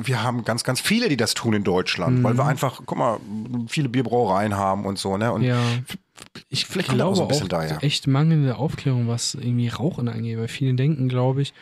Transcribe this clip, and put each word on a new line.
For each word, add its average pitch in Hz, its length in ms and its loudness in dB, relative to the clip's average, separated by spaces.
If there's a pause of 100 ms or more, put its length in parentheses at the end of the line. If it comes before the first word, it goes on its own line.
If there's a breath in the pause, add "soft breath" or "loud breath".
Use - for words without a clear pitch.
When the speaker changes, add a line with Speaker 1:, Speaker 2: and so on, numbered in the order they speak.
Speaker 1:
wir 120 180 0
haben 120 220 -2
ganz, - 220 -2
ganz 143 160 -2
viele, 233 260 2
die 143 100 2
das 110 160 2
tun 113 200 0
in 104 100 2
Deutschland, 92 560 2
Speaker 2:
Mhm. - 40 4
Speaker 1:
weil 120 140 4
wir 135 80 4
einfach, 147 400 0
guck - 120 -6
mal, 120 220 0 (480)
viele 143 200 -2
Bierbrauereien 110 680 2
haben 98 280 0
und 98 140 -2
so, 95 180 -2
ne? 113 140 0
Und 104 120 0
Speaker 2:
Ja. 123 180 2 (880)
Ich - 160 -4
Speaker 1:
Vielleicht - 240 -4
kommt - 120 2
da - 40 2
auch 196 80 2
Speaker 2:
glaube - 40 2
Speaker 1:
so 175 60 2
ein - 60 -2
bisschen 143 160 0
Speaker 2:
auch 175 40 -6
Speaker 1:
daher. 156 340 -2
Speaker 2:
echt 143 240 0
mangelnde 143 480 4
Aufklärung, 123 520 -2
was 117 280 -2
irgendwie 120 340 0
Rauchen 127 380 -2
angeht, 113 300 -4
weil 113 100 -4
viele 131 280 0
denken, 131 340 2
glaub 127 280 2
ich, 139 240 -2